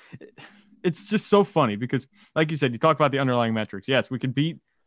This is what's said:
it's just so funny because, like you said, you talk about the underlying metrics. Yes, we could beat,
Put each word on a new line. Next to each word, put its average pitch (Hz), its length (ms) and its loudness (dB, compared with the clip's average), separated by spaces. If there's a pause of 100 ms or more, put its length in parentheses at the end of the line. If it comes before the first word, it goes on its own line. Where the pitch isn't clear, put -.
(840)
it's - 240 -4
just 208 200 -2
so 202 160 6
funny 127 320 0
because, 123 320 -4 (280)
like 156 160 0
you 156 60 -4
said, 135 160 0
you 110 60 -8
talk 160 180 4
about 147 140 4
the 139 80 -2
underlying 120 340 0
metrics. 107 340 -6
Yes, 131 220 2
we 131 100 -6
could 131 160 -4
beat, 156 220 -2 (300)